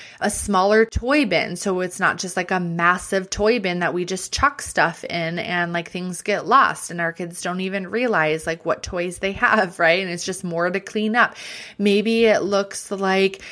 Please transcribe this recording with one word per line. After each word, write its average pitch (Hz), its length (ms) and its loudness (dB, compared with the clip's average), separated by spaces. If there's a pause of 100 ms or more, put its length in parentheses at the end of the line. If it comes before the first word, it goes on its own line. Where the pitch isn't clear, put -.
(200)
a - 100 0
smaller 208 560 4
toy 262 400 2
bin. 170 320 0
So 185 240 -2
it's 180 180 -6
not 175 180 2
just, 180 200 -8
like, 180 120 -2
a 190 100 0
massive 180 680 0
toy 220 300 2
bin 180 200 -2
that 170 140 0
we 180 120 -2
just 185 280 -6
chuck - 280 0
stuff - 420 0
in 170 340 -4
and, 175 360 -2
like, 170 180 -6
things 180 320 -8
get 190 240 -2
lost 214 420 4
and 170 120 -6
our 165 100 -2
kids 170 300 -10
don't 180 180 -4
even 190 280 -4
realize, 170 600 0
like, 165 180 -4
what 165 160 0
toys 175 380 -6
they 196 140 -2
have, 220 460 2
<laughs> - 0 -
right? 170 220 4
And 190 80 -4
it's 175 160 -6
just 185 180 -6
more 170 280 -2
to 190 80 -2
clean 214 360 -2
up. 226 200 4 (420)
Maybe 214 480 4
it 214 160 6
looks 196 480 -2
like, 196 640 0